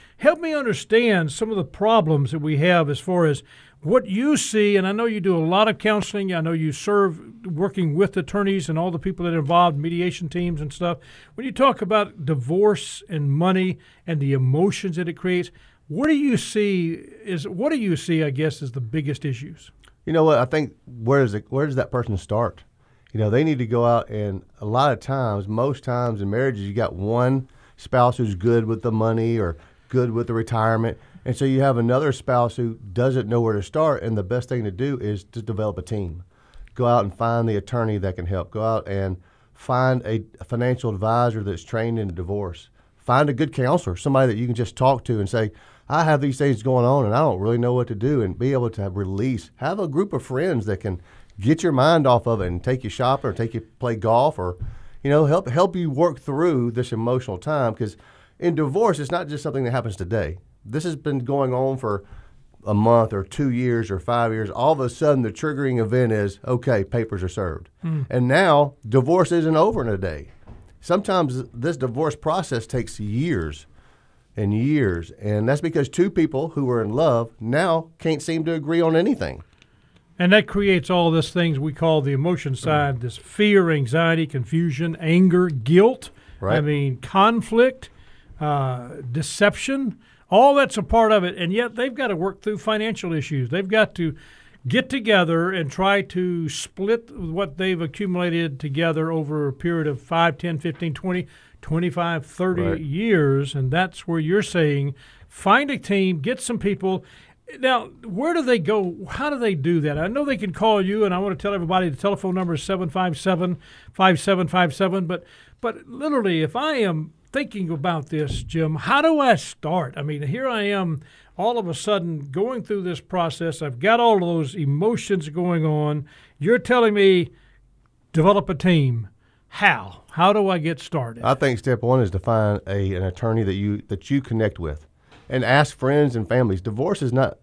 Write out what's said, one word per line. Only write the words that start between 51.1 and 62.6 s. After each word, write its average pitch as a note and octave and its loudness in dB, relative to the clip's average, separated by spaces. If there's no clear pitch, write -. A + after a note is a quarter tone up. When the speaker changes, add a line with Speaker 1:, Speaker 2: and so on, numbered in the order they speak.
Speaker 2:
get B2+ 2
your E3 2
mind C#3+ 4
off A#2+ 4
of A2+ 2
it F2+ -2
and F2 -4
take B2+ -2
you G2+ -6
shopping C3 0
or F#2+ -4
take A#2 -4
you A#2+ -6
play A#2+ -4
golf A#2 2
or, F2+ -4
you C#3 -2
know, D3+ 6
help, D#3+ 2
help F3 2
you E3+ -2
work C#3+ 0
through C#3 0
this A2+ -4
emotional A2+ -4
time. C3+ -2
'Cause G#2+ -6
in E3+ 0
divorce, D#3 0
it's C#3 -6
not F3 -4
just D3 -10
something C3+ -4
that A#2 -2
happens A#2 -4
today. F2+ -4
This C3+ -6
has D#3+ -6
been C#3 -4
going C3 -2
on C3 -2
for G#2 -4